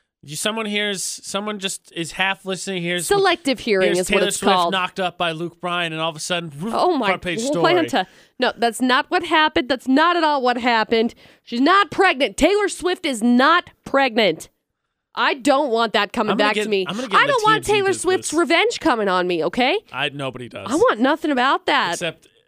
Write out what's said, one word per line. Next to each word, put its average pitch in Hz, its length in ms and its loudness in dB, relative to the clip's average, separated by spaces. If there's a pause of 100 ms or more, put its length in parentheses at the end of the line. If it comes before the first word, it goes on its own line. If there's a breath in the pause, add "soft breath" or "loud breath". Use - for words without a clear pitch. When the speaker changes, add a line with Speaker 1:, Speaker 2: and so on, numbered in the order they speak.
(220)
Speaker 1:
You, 139 140 -16
someone 214 300 -4
hears, 208 360 -4
someone 208 580 -8
just 190 340 -8
is 165 180 -8
half 190 340 -4
listening, 190 360 -6
hears 175 260 -4
Speaker 2:
Selective 349 520 0
hearing 196 340 2
Speaker 1:
hears 180 60 2
Speaker 2:
is 185 120 -4
what 202 60 4
Speaker 1:
Taylor 190 100 2
Speaker 2:
it's 196 100 -4
Speaker 1:
Swift 202 160 2
Speaker 2:
called. 175 200 2
Speaker 1:
knocked 180 260 -4
up 180 180 -4
by 175 140 -2
Luke 160 300 -10
Bryan, 175 320 -4
and 160 80 -6
all 165 80 -2
of 156 80 -8
a - 20 -14
sudden, 175 400 -6
woof, 220 160 -6
Speaker 2:
Oh 339 220 2
my 233 100 -2
Speaker 1:
front 185 140 -2
page 175 180 -4
story. 277 360 0
Speaker 2:
Lanta. 294 320 -2 (320 soft breath)
No, 247 180 0
that's 233 240 -2
not 254 280 2
what 349 140 0
happened. 311 460 2
That's 262 180 -4
not 320 300 4
at 339 80 2
all 294 160 0
what 247 160 2
happened. 226 580 0 (280 soft breath)
She's 240 180 -6
not 392 300 4
pregnant. 277 440 2
Taylor 403 320 4
Swift 359 380 -4
is 247 180 -2
not 269 460 4 (160)
pregnant. 226 640 0 (680)
I 254 180 0
don't 277 380 2
want 226 220 0
that 208 200 0
coming 214 180 0
Speaker 1:
I'm 196 60 0
gonna 208 120 4
Speaker 2:
back 214 60 0
Speaker 1:
get, 208 100 -2
Speaker 2:
to 214 40 -6
me. 190 180 0
Speaker 1:
I'm 185 80 -4
gonna 254 120 -6
get 202 100 0
Speaker 2:
I 427 40 6
Speaker 1:
in 539 60 2
the 571 60 2
Speaker 2:
don't 466 100 0
want 427 220 2
Speaker 1:
T - 60 0
M - 20 4
Z 440 60 4
Speaker 2:
Taylor 392 100 0
Speaker 1:
business. 381 140 -2
Speaker 2:
Swift's 370 300 -2
revenge 339 460 2
coming 220 300 0
on 180 180 0
me, 170 160 -2
okay? 254 360 0 (120)
Speaker 1:
I, 139 180 -4
nobody 135 380 -8
does. 98 240 -14
Speaker 2:
I 254 40 0
want 359 240 2
nothing 285 320 0
about 277 340 0
that. 226 280 0
Speaker 1:
Except 165 340 -8 (200)